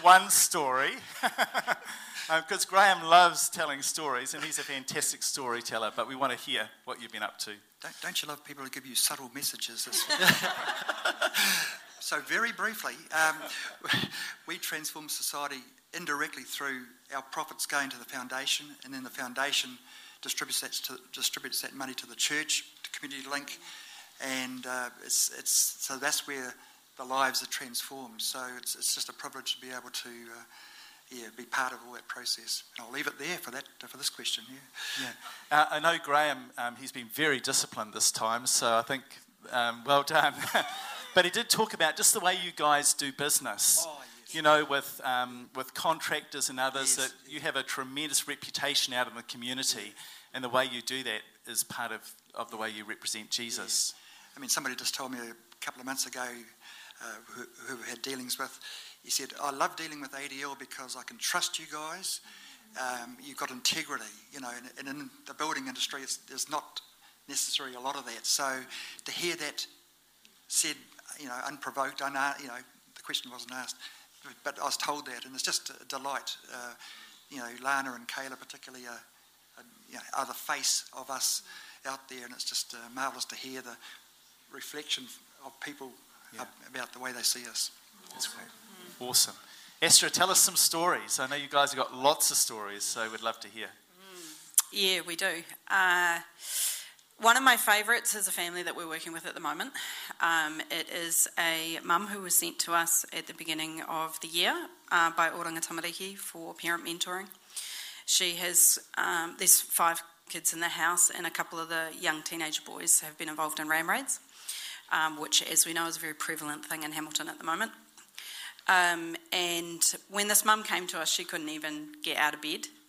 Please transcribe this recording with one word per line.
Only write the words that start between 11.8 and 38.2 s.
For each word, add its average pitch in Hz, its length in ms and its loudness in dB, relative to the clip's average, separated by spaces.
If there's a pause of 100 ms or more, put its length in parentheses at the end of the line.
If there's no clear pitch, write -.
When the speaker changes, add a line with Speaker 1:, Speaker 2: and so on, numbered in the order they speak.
Speaker 2:
So 151 220 -2
very 208 280 0
briefly, 190 440 -4 (180)
um, 156 240 4 (560)
<laughs> - 560 -2
we 170 100 -6
transform 156 500 -6
society 143 500 -4 (340)
indirectly 151 500 -2
through 131 400 -6 (320)
our 135 80 -4
profits - 440 -4
going 139 240 0
to 123 80 -10
the 120 60 -14
foundation, 131 640 -2 (180)
and 131 80 -12
then 131 120 -8
the 127 60 -10
foundation 131 680 -2 (420)
distributes - 400 -2
that 131 120 -6
to, - 260 -4 (140)
distributes 131 480 -2
that 131 140 -8
money 135 200 -6
to 123 120 -8
the 117 100 -16
church, 151 480 0 (180)
to - 80 -12
Community 135 380 -10
Link, 143 300 -6 (600)
and, 131 460 -4
uh, 127 240 -4 (140)
it's, - 340 2
it's, 131 140 0
so - 460 0
that's 143 280 0
where 131 280 -6 (420)
the 135 80 -10
lives 131 400 2
are - 20 -10
transformed. 123 720 -8
So 131 240 -4 (140)
it's, 123 160 -6
it's - 200 0
just - 140 -4
a 123 40 -12
privilege 135 440 -6
to - 40 -20
be 127 80 -12
able 123 220 -10
to, - 180 -8
uh, 117 340 -14 (680)
yeah, 120 160 -12 (100)
be 120 80 -12
part 127 280 0
of 120 140 -10
all 120 80 -16
that 113 140 -14
process. 113 560 -4 (120)
And 117 100 -12
I'll 120 60 -12
leave 143 140 -2
it 147 120 -4
there 160 200 -4
for - 140 -10
that, 135 120 -8 (220)
for 123 100 -16
this 120 140 -2
question. 113 380 -4
Yeah. 135 580 -8 (440)
Speaker 1:
Yeah. 151 80 6
Uh, 147 120 8
I 156 100 0
know 165 220 6
Graham, 143 560 2
um, 120 180 -4
he's 131 160 -10
been 120 160 -10
very 143 320 2
disciplined 113 540 -2
this - 160 4
time, 117 360 0